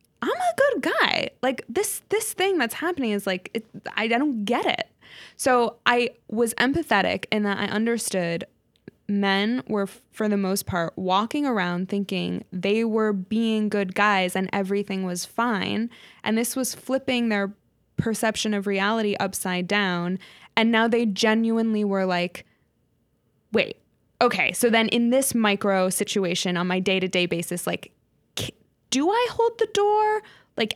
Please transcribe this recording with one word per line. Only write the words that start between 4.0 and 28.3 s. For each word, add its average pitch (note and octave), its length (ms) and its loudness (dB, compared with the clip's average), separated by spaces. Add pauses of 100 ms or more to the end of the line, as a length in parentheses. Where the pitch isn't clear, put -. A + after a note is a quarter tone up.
I - 40 0
don't A#3 360 0
get A#3+ 220 0
it." - 200 0 (500)
So B3 400 2 (100)
I A#3+ 240 2 (180)
was A3+ 260 0
empathetic G#3+ 800 2
in G#3+ 100 0
that G3+ 160 0
I G3+ 80 -2
understood G3 800 -2 (640)
men G3+ 600 2
were, G3+ 160 0
f-, - 260 -10
for G#3+ 180 -2
the G3+ 80 2
most G3 300 0
part, E3+ 300 -2
walking G3+ 500 0
around F#3 420 0
thinking F3+ 640 -4
they G3 320 0
were A3 280 0
being G#3+ 560 0
good G3+ 260 -2
guys G3 400 2
and F#3+ 180 -2
everything G3 520 -2
was F3+ 200 -4
fine. G#3 640 -2 (360)
And A3 120 0
this A#3 200 -2
was C4 180 -2
flipping B3+ 540 -2
their G3+ 240 0 (440)
perception A3 560 0
of G3+ 140 -2
reality G#3 540 0
upside F3+ 480 -2
down. F#3 500 0 (380)
And A3+ 160 4
now A3+ 160 4
they A#3 180 2
genuinely A3+ 800 2
were G3 200 0
like, F3+ 400 -2 (1080)
"Wait, G#3 240 0 (440)
okay, G3 320 2
so A#3+ 180 2
then A3+ 180 4
in A#3 220 2
this C4+ 260 2
micro G3+ 520 2
situation F#3 680 -2
on F3 100 0
my F#3 140 0
day-to-day F#3 460 0
basis, F3 380 -4
like, - 280 -6 (440)